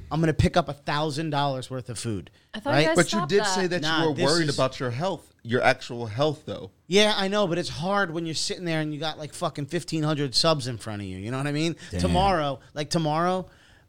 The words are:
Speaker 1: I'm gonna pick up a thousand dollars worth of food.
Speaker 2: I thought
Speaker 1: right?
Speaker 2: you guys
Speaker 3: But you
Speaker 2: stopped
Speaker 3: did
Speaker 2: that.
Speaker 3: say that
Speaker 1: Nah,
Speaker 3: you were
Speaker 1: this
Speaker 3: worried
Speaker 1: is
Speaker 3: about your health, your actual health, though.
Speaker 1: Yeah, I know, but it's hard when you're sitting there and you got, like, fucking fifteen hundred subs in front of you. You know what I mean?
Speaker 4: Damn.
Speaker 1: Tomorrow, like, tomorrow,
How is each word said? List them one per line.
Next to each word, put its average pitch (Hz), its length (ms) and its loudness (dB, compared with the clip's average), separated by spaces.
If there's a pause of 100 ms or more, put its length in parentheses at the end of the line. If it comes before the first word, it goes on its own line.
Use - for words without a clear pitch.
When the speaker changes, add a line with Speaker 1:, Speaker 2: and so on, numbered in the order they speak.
(100)
Speaker 1:
I'm 151 100 0
gonna 160 140 4
pick 180 240 4
up 170 100 2
a 147 60 -6
thousand 151 560 -2
dollars 139 400 0
worth 127 180 -8
of 110 100 -8
food. 101 320 -6 (220)
Speaker 2:
I 220 80 -10
thought 277 140 -4
Speaker 1:
right? 262 80 6
Speaker 2:
you - 60 4
guys 320 80 2
Speaker 3:
But - 100 6
you - 20 -10 (100)
Speaker 2:
stopped 143 120 -2
Speaker 3:
did 196 100 4
Speaker 2:
that. 202 140 2
Speaker 3:
say 185 120 0
that 175 140 -2
Speaker 1:
Nah, 156 220 0
Speaker 3:
you 160 80 2
were 143 40 0
Speaker 1:
this - 120 0
Speaker 3:
worried 160 240 2
Speaker 1:
is 135 40 0
Speaker 3:
about 131 240 0
your 127 120 -2
health, 156 420 -4 (100)
your 120 200 0
actual 120 420 2
health, 139 400 0
though. 101 260 -10 (160)
Speaker 1:
Yeah, 208 300 4
I 190 120 0
know, 208 180 2
but 165 100 0
it's 175 140 -2
hard 190 420 0
when 170 140 -4
you're 160 80 -4
sitting 185 320 -4
there 160 160 0
and 151 100 -4
you 143 80 -6
got, 156 180 -6
like, 147 140 -10
fucking 151 340 -4
fifteen 160 360 -4
hundred 143 320 0
subs 151 340 4
in 123 80 -4
front 104 240 -8
of 101 80 -6
you. 92 80 -8
You 98 140 -6
know 131 80 -4
what 143 80 -4
I 147 60 -2
mean? 156 240 0 (160)
Speaker 4:
Damn. 180 100 -2
Speaker 1:
Tomorrow, 170 580 2 (140)
like, 147 160 -6
tomorrow, 170 560 0 (420)